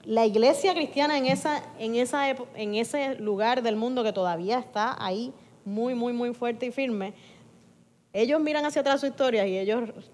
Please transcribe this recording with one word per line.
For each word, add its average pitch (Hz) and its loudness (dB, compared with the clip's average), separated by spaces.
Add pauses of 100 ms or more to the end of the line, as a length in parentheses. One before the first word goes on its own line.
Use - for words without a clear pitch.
la 220 4
iglesia 247 4
cristiana 294 0
en 262 2
esa, 285 0 (160)
en 226 -4
esa 262 0
epo-, 254 -4
en 208 -6
ese 269 -2
lugar 214 0
del 226 0
mundo 240 -2
que 214 0
todavía 185 -2
está 240 -4
ahí 214 -6 (320)
muy, 226 -2
muy, 240 -2
muy 240 -2
fuerte 240 -4
y 240 -6
firme, 226 -4 (960)
ellos 240 2
miran 302 0
hacia 294 0
atrás 277 2
su 277 -2
historia 233 2
y 190 0
ellos 214 -2 (240)